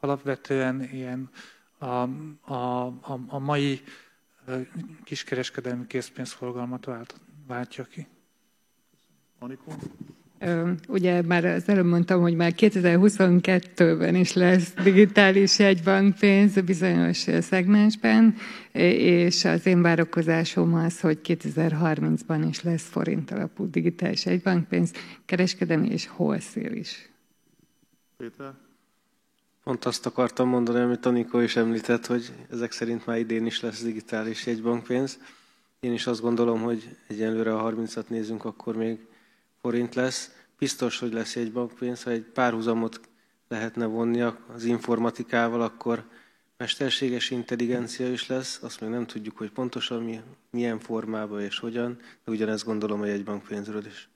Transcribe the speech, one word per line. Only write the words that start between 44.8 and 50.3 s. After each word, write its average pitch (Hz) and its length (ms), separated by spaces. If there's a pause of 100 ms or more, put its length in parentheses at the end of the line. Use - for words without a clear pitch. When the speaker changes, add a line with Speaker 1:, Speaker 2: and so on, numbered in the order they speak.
Speaker 4:
akkor 113 420 (520)
mesterséges 123 760
intelligencia 120 840
is 120 140
lesz, 131 360
azt - 180
még 110 100
nem 120 160
tudjuk, 107 300
hogy 107 140
pontosan 120 520
mi, 113 180 (300)